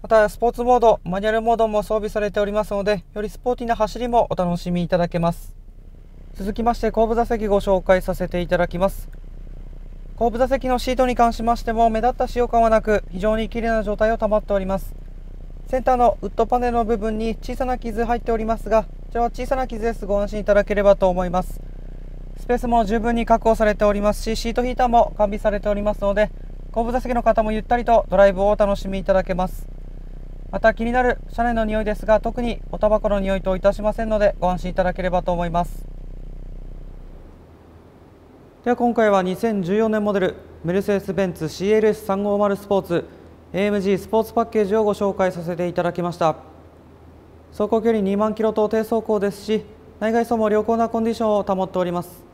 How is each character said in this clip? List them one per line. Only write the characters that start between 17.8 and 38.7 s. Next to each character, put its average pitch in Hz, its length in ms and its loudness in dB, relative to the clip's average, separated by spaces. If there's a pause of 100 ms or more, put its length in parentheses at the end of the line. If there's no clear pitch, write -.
入 233 140 0
っ - 20 -4
て - 100 -6
お 226 60 2
り 220 80 -2
ま 220 120 0
す - 120 -10
が、 220 160 4
こ - 40 -12 (220)
ち - 60 -12
ら 233 60 2
は 233 80 0
小 247 160 -8
さ 269 100 0
な 262 100 -2
傷 226 160 -8
で 226 120 -2
す。 - 120 -8
ご 202 140 2
安 202 80 -2
心 214 120 -4
い 190 40 -6
た 208 100 4
だ 202 80 6
け 202 140 -2
れ 202 80 2
ば 196 100 8
と 190 140 4
思 180 160 0
い 180 60 -2
ま 180 120 0
す。 - 180 -8 (760)
ス - 80 -10
ペ 240 80 0
ー 240 40 0
ス 247 100 -4
も 233 160 4
十 220 160 0
分 233 160 0
に 226 100 -2
確 226 220 4
保 220 80 4
さ 220 80 2
れ 214 100 4
て 208 100 0
お 208 80 4
り 202 80 0
ま 208 120 2
す 208 100 -6
し、 226 140 -2
シ 233 140 -4
ー - 20 -6
ト 240 100 0
ヒ 247 80 -2
ー 240 60 -6
タ 254 80 2
ー 247 40 2
も 233 280 4
完 208 100 4
備 208 120 -4
さ 214 120 0
れ 202 80 -2
て 208 100 -2
お 208 60 2
り 202 80 -2
ま 208 120 0
す - 80 -6
の 202 120 0
で、 208 160 2 (400)
後 226 140 -2
部 233 80 -2
座 247 80 0
席 247 140 -4
の 240 100 0
方 226 180 4
も 214 80 0
ゆ 214 100 -2
っ - 40 -10
た 240 120 0
り 240 80 -2
と 226 240 4
ド 190 80 0
ラ 196 120 8
イ 202 40 4
ブ 185 100 -2
を 202 80 4
お 208 40 2
楽 202 220 2
し - 100 -8
み 190 140 -4
い 175 40 -8
た 196 80 0
だ 190 120 2
け 185 100 -4
ま 180 140 -2
す。 - 180 -10 (840)
ま 196 80 -4
た 226 120 4
気 226 120 -4
に 233 80 -2
な 247 100 2
る 247 160 2 (120)
車 - 120 -4
内 240 120 2
の 226 100 0
匂 214 180 0
い - 20 -4
で 208 120 0
す 202 100 -6
が、 214 140 6
特 226 220 -4
に 240 180 -2 (100)
お - 80 -6
タ 214 100 2
バ 208 120 4
コ 220 80 -2
の 202 100 2
匂 190 160 0
い 190 80 -2
と 190 140 0
い 175 40 -4
た 196 120 6
し 202 100 -6
ま 214 100 0
せ 226 120 -4
ん 220 40 -2
の 214 120 0
で、 208 180 2
ご 175 100 0
安 180 120 -2
心 180 100 -6
い 175 40 -8
た 185 100 0
だ 180 100 0
け 185 80 -6
れ 180 80 0
ば 180 140 0
と 180 80 0
思 175 120 0
い 175 60 -2
ま 175 140 0
す。 - 200 -10 (2750)
で 240 60 0